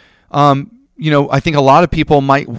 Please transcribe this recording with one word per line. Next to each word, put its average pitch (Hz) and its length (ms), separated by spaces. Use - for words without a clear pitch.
Um, 143 400
you 156 140
know, 143 180
I 135 120
think 156 160
a 143 40
lot 139 220
of 170 80
people 151 300
might 139 260